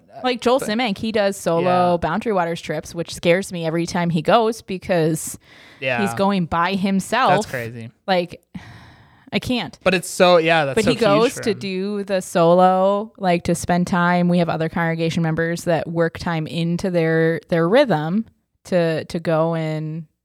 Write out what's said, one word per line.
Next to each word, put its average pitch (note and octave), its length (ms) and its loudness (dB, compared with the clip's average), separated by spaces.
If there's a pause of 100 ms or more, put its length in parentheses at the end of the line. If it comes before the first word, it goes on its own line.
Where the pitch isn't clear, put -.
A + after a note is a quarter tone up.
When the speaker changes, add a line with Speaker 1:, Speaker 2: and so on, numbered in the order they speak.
(160)
Speaker 1:
uh, - 80 -16
Speaker 2:
Like B3+ 160 0
Joel B3+ 200 2
Speaker 1:
but A3+ 100 -4
Speaker 2:
Simek, G#3+ 280 -2
he A3 140 -6
does G3+ 240 0
solo F3+ 580 2
Speaker 1:
Yeah. F3 40 2
Speaker 2:
Boundary F3 340 -2
Waters E3+ 300 -2
trips, D#3+ 340 -8
which E3+ 180 -8
scares F3+ 380 2
me E3+ 140 -6
every E3 200 -2
time F3 260 -2
he D#3+ 100 2
goes A3 400 2
because E3+ 760 -2 (440)
Speaker 1:
Yeah. B2+ 200 -2
Speaker 2:
he's - 120 -2
going G3 320 0
by E3+ 300 0
himself. G3 560 0
Speaker 1:
That's G3+ 160 2
crazy. A#2 420 -10 (180)
Speaker 2:
Like, F3+ 340 -2 (880)
I G#3 80 -2
can't. A#3 440 -4
Speaker 1:
But F#3 100 2
it's F3 160 -4
so, F3+ 280 6
yeah, D#3+ 280 4
that's C3+ 100 -4
Speaker 2:
But A3+ 100 0
Speaker 1:
so B3 60 2
Speaker 2:
he B3 40 0
goes G#3+ 300 4
Speaker 1:
huge C4+ 80 0
for - 100 -10
Speaker 2:
to A3 80 0
Speaker 1:
him. - 80 -6
Speaker 2:
do G3 440 -6
the F#3+ 180 -2
solo, F#3 960 4
like, F3 260 0
to F3 120 0
spend F3 320 0
time. F3 400 2
We F3 120 2
have E3+ 100 0
other D#3+ 200 -4
congregation E3 520 -2
members E3 440 -2
that E3 220 0
work E3 300 -2
time D#3+ 300 -4
into E3+ 420 -2
their, D#3+ 500 2 (100)
their E3+ 200 2
rhythm G3+ 560 2 (400)
to, E3 400 0
to - 140 -8
go E3 360 0
and, D#3 520 -6 (160)